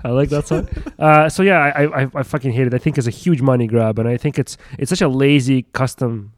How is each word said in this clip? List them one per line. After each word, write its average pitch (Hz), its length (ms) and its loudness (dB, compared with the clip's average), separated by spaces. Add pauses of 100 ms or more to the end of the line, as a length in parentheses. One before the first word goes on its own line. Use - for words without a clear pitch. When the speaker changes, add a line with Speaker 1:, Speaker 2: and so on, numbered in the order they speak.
Speaker 1:
I 120 60 -4
like 139 200 2
that 147 160 -2
song. 160 260 -4
Speaker 2:
<laughs> - 60 -8 (200)
Speaker 1:
Uh, 156 300 4
so 190 140 -2
yeah, 190 160 4
I, 143 100 2 (160)
I, 151 200 0
I, 131 100 -6
I 139 80 -4
fucking 131 300 -4
hate 127 140 0
it. 120 60 -2
I 127 60 0
think 147 180 -2
it's 120 100 0
a 113 40 -4
huge 147 320 0
money 127 240 2
grab, 110 320 0
and 113 100 0
I 123 80 -2
think 147 220 -4
it's, - 180 -6 (220)
it's 135 100 -4
such 185 140 -2
a 160 60 2
lazy 135 560 2 (100)
custom 117 640 -4